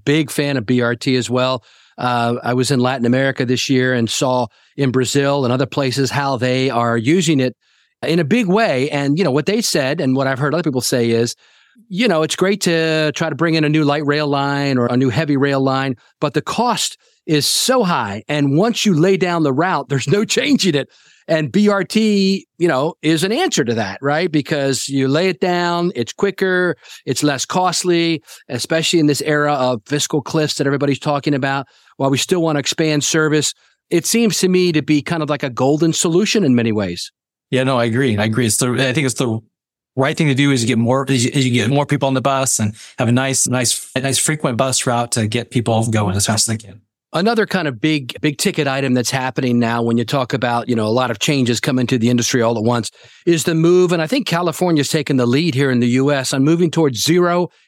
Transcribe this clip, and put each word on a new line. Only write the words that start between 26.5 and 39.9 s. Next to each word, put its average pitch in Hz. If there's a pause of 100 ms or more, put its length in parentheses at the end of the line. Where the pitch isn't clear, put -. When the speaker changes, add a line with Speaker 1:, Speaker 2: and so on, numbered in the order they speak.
Speaker 1:
it's 135
less 143
costly, 170 (240)
especially 160
in 151
this 147
era 147
of 127
fiscal 147
cliffs 156
that 143
everybody's 139
talking 143
about. 139 (300)
While 139
we 135
still 180
want 160
to 143
expand 151
service, 156 (380)
it 170
seems 226
to 190
me 180
to 151
be 147
kind 165
of 147
like 143
a 135
golden 147
solution 185
in 131
many 117
ways. 95 (400)
Speaker 2:
Yeah, 131
no, 131
I 117
agree. 120
I 104
agree. 113
It's 107
the, 123
I 131
think 143
it's 120
the 110 (560)